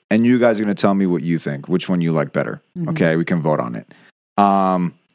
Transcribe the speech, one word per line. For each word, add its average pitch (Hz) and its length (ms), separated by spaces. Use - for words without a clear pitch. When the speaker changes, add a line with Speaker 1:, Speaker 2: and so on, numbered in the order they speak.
Speaker 1:
and 113 160
you 123 120
guys 113 220
are - 20
gonna 104 120
tell 98 200
me 98 120
what 87 160
you 82 160
think, 71 300
which 87 200
one 90 140
you 82 100
like 78 220
better. - 260
Speaker 2:
Mm-hmm. 165 120
Speaker 1:
Okay, 82 260
we 82 80
can 87 160
vote 76 180
on 58 160
it. - 160
Um, 95 580